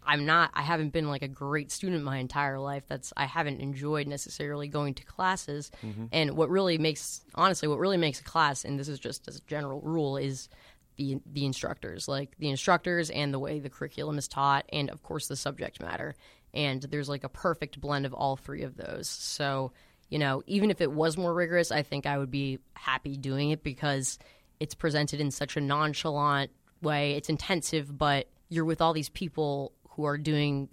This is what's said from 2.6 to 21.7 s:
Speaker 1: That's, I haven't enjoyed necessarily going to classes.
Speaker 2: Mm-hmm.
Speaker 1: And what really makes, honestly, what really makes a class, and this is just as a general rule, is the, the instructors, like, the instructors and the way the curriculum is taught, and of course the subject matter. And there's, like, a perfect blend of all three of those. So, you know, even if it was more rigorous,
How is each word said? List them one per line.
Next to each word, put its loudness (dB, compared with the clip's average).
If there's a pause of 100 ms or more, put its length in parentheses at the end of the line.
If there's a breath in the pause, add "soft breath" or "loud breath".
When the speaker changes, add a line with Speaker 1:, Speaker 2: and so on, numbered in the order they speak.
Speaker 1:
That's, -8
I 2
haven't 0
enjoyed -2
necessarily -6
going 0
to -14
classes. -2 (120)
Speaker 2:
Mm-hmm. -6
Speaker 1:
And 2
what 4
really 4
makes, -2
honestly, 4
what 2
really 4
makes 2
a -18
class, 2
and -4
this -6
is -8
just -10
as -12
a -18
general -4
rule, 0
is -4 (500 soft breath)
the, -2
the -4
instructors, -4
like, -4
the 0
instructors 2
and -2
the -2
way -2
the -10
curriculum -6
is -4
taught, 2
and -2
of -12
course -6
the -6
subject -6
matter. -6 (400 soft breath)
And 0
there's, -4
like, -4
a -6
perfect -2
blend 0
of -4
all 0
three -8
of -8
those. -8
So, -4 (380 soft breath)
you 0
know, 2
even 4
if 2
it 4
was 2
more 2
rigorous, 2